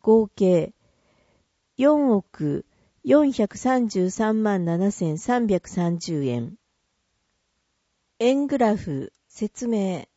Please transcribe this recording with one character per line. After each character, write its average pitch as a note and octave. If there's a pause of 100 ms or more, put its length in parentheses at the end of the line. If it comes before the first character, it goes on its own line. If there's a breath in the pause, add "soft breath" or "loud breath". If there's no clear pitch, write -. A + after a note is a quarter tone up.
合 A3
計、 G3 (1040)
四 C#4+
億 D3+ (380)
四 C4+
百 -
三 B3
十 F#3
三 A3
万 G3
七 F3
千 D#3+
三 B3
百 F#3
三 F3
十 D#3
円。 A#2+ (1600)
円 C4+
グ C#4
ラ A3
フ、 C#3 (160)
説 -
明。 G3 (100)